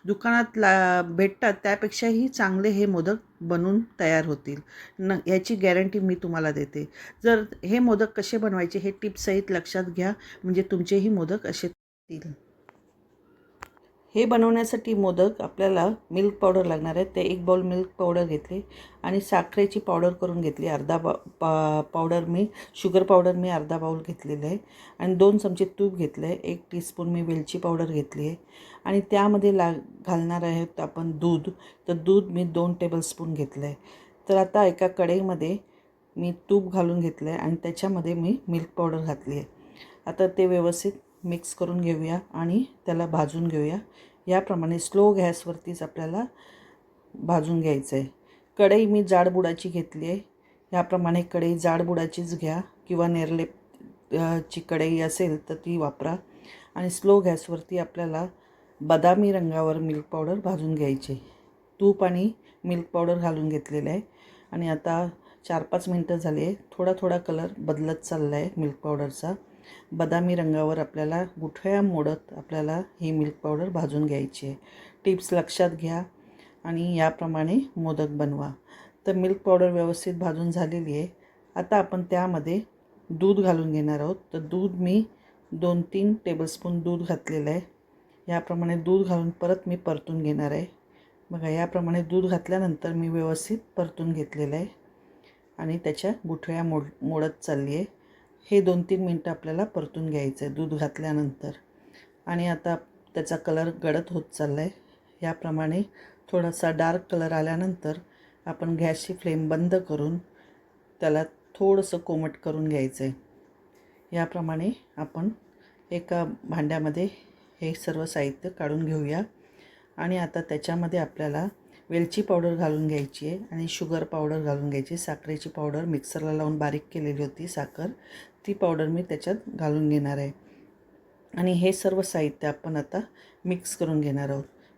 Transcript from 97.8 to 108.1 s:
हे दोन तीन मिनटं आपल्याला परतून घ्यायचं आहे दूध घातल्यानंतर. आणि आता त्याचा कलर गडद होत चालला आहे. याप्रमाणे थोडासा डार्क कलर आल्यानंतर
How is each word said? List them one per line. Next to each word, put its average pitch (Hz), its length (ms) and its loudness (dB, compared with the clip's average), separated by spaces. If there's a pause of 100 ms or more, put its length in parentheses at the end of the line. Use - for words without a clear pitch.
हे 202 100 6
दोन 180 200 4
तीन 185 240 0
मिनटं 170 260 -2
आपल्याला 160 320 -4
परतून 160 460 -6
घ्यायचं 143 360 -4
आहे 139 80 -6
दूध 156 200 -4
घातल्यानंतर. 147 800 -4 (720)
आणि 175 220 -2
आता 170 280 -2 (380)
त्याचा 165 220 -4
कलर 160 360 -2 (120)
गडद 160 260 0
होत 170 140 -4 (100)
चालला 147 280 -2
आहे. 175 80 -4 (540)
याप्रमाणे 160 580 -2 (500)
थोडासा 170 400 0
डार्क 165 300 0 (100)
कलर 165 200 -2
आल्यानंतर 165 640 -2 (520)